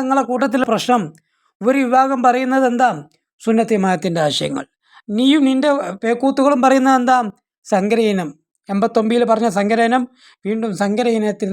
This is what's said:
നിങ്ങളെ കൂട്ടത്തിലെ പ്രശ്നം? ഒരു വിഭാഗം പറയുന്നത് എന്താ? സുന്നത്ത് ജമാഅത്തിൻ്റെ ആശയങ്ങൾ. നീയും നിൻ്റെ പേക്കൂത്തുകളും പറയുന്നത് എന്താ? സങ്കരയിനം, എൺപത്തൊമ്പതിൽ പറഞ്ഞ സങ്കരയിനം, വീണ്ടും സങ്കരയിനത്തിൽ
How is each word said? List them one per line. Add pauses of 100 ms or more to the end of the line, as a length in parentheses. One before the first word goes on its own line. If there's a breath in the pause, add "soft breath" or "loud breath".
നിങ്ങളെ
കൂട്ടത്തിലെ
പ്രശ്നം? (600)
ഒരു
വിഭാഗം
പറയുന്നത്
എന്താ? (500)
സുന്നത്ത്
ജമാഅത്തിൻ്റെ
ആശയങ്ങൾ. (520 soft breath)
നീയും
നിൻ്റെ (320)
പേക്കൂത്തുകളും
പറയുന്നത്
എന്താ? (480)
സങ്കരയിനം, (420)
എൺപത്തൊമ്പതിൽ
പറഞ്ഞ
സങ്കരയിനം, (420 soft breath)
വീണ്ടും (100)
സങ്കരയിനത്തിൽ